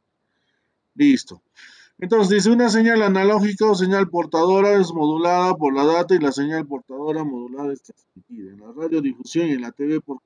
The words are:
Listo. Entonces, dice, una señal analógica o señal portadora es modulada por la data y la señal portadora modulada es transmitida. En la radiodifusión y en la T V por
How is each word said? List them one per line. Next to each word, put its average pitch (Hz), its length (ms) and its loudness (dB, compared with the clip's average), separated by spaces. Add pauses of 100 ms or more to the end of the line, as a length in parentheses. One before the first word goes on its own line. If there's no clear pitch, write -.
(960)
Listo. 135 480 0 (560)
Entonces, 190 320 2
dice, 208 220 4
una 240 160 4
señal 226 340 2
analógica 202 640 2
o 208 80 4
señal 185 340 0
portadora 180 720 2
es 170 120 -2
modulada 170 640 0
por 147 180 -2
la 139 100 0
data 175 300 2
y 170 60 4
la 143 100 0
señal 147 380 -4
portadora 147 560 -8
modulada 135 480 -8
es 131 100 -12
transmitida. 202 680 -20
En 101 80 -20
la 110 120 -20
radiodifusión 151 760 -4
y 147 60 -2
en 127 80 -4
la 120 100 -12
T 143 140 -8
V 156 140 -2
por 135 260 -12